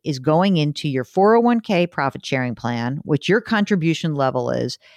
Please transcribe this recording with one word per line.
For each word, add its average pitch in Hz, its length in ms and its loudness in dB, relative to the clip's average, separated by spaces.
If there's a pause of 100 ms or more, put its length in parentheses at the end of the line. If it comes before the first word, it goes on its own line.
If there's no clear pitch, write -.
is 139 140 -4
going 165 360 2
into 147 320 0
your 127 160 -2
four 202 320 2
oh 233 60 4
one 233 180 2
K 180 260 0
profit 139 400 -4
sharing 123 300 -4
plan, 120 480 -4
which - 240 -2
your 214 140 2
contribution 165 720 0
level 131 360 0
is, 123 280 -4 (180)